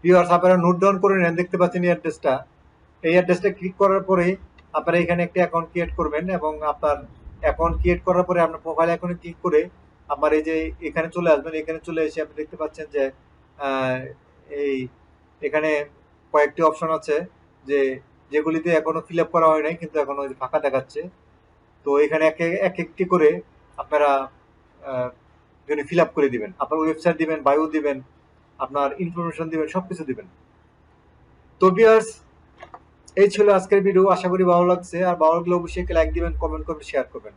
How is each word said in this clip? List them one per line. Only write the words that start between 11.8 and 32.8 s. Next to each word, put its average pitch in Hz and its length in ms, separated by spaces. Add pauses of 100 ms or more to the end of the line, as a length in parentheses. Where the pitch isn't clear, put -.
চলে 160 200
এসে 156 160
আপনি 151 180
দেখতে 156 200
পাচ্ছেন 156 240 (100)
যে, 139 80 (640)
আহ, 131 300 (640)
এই 139 140 (680)
এখানে 151 280 (640)
কয়েকটি 147 360
অপশন 160 280
আছে 151 180 (500)
যে 139 140 (520)
যেগুলিতে 160 380 (100)
এখনো 160 280
ফিল 165 160
আপ 160 120
করা 165 160
হয় 156 140
নাই, 165 160
কিন্তু 160 220
এখনো 139 200
ওই 139 80
যে 135 100
ফাঁকা 131 240
দেখাচ্ছে। 135 360 (840)
তো 143 40 (160)
এখানে 156 260
এক 156 140
এক, 170 80 (140)
এক 180 80 (100)
একটি - 260
করে 156 180 (480)
আপনারা, 147 320 (800)
আহ, 123 200 (560)
এখানে 147 240
ফিল 170 160
আপ 160 100
করে 143 180
দিবেন, 107 180 (120)
আপনার 151 160
ওয়েবসাইট 160 420
দিবেন, 160 260
বায়ো 151 180 (100)
দিবেন, 143 220 (680)
আপনার 139 260 (140)
ইনফরমেশন 165 480
দিবেন, 156 240
সবকিছু 185 340
দিবেন। 107 180 (1300)
তো 185 60 (120)
ভিউয়ার্স, 220 320 (1120)